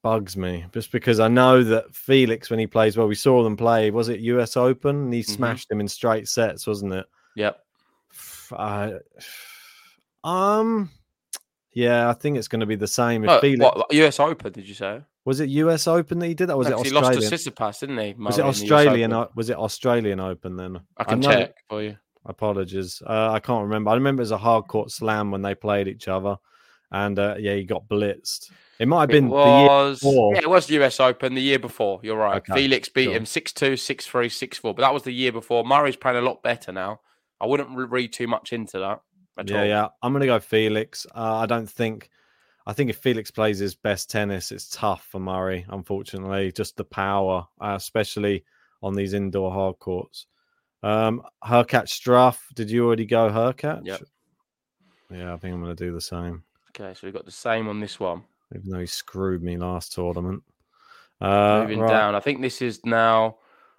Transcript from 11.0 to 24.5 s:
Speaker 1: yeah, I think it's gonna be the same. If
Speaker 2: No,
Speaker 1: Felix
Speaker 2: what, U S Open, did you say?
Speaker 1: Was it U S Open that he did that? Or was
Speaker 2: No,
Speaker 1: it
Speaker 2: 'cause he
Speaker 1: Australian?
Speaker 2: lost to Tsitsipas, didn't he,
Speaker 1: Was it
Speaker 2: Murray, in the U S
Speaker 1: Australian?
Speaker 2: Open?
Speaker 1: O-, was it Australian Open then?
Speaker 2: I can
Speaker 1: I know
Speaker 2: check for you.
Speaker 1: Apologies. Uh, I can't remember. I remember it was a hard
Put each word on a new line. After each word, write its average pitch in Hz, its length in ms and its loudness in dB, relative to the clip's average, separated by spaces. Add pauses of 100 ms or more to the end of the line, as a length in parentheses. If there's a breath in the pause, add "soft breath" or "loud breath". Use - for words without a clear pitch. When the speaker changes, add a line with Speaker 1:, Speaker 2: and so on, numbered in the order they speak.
Speaker 1:
yeah, 120 360 2
I 120 40 0
think 147 240 -2
it's 110 100 -6
gonna 113 180 -2
be 107 100 -2
the 104 120 -4
same. 117 360 0
If 107 40 2
Speaker 2:
No, 156 140 8
Speaker 1:
Felix 135 200 4 (140)
Speaker 2:
what, 113 180 -2
U 156 120 8
S 143 140 2
Open, 143 340 0
did 98 140 -16
you 101 60 -18
say? 101 280 -8 (240)
Speaker 1:
Was 135 140 0
it 147 100 -2
U 156 220 4
S 160 160 0
Open 170 320 2
that 170 80 -4
he 170 60 -4
did 175 140 0
that? 165 60 -2
Or 139 40 0
was 127 120 2
Speaker 2:
No, 120 60 0
Speaker 1:
it - 20 0
Speaker 2:
'cause 127 140 0
he 139 40 0
Speaker 1:
Australian? 127 360 4
Speaker 2:
lost 165 120 -4
to 131 80 -8
Tsitsipas, 107 280 -6
didn't 139 180 -8
he, 104 160 -4
Speaker 1:
Was - 0 -
it 117 60 -16
Speaker 2:
Murray, 104 100 -4
in 104 80 0
the 156 60 2
U 135 40 2
S 107 140 0 (100)
Speaker 1:
Australian? 127 420 6
Speaker 2:
Open? 113 140 0
Speaker 1:
O-, - 80 -20
was 113 140 -4
it 113 80 -4
Australian 107 640 -2
Open 92 360 -8
then? 92 240 -12 (180)
Speaker 2:
I 120 60 -6
can 120 220 0
Speaker 1:
I - 20 4
know 107 140 6
Speaker 2:
check - 140 -6 (120)
for 107 140 -8
you. 104 160 -10 (280)
Speaker 1:
Apologies. 95 800 -6
Uh, 110 260 0
I 110 80 -2
can't 113 240 -2
remember. 107 280 -2
I 117 40 6
remember 135 260 0
it - 20 -2
was 110 80 -4
a 107 60 0
hard 113 300 2